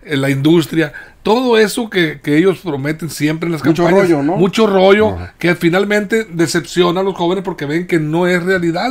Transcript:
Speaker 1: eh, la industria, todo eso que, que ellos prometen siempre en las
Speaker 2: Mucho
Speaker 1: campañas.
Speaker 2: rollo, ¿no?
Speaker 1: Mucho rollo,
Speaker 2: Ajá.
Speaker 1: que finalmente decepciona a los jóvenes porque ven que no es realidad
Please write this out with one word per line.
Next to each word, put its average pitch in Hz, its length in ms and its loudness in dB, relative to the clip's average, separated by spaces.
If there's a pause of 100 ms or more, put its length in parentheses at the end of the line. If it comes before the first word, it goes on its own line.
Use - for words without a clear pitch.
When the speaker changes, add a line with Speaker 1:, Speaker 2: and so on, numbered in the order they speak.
Speaker 1:
eh, 156 140 -6
la 135 140 0
industria, 156 640 0 (300)
todo 233 340 0
eso 214 320 0
que, 160 320 -2
que 147 160 0
ellos 180 220 2
prometen 151 500 -6
siempre 156 380 -4
en 170 60 -2
las 151 120 -6
Speaker 2:
Mucho 165 200 2
Speaker 1:
campañas. 185 260 4
Speaker 2:
rollo, 143 120 2
¿no? 160 140 0
Speaker 1:
Mucho 196 300 2
rollo, 196 480 4
Speaker 2:
Ajá. 90 240 -12
Speaker 1:
que 170 160 0
finalmente 202 680 0
decepciona 170 760 -2
a 190 40 -2
los 190 100 -2
jóvenes 175 300 -2
porque 170 220 -8
ven 165 200 -4
que 175 120 0
no 156 280 0
es 180 160 0
realidad 180 480 -2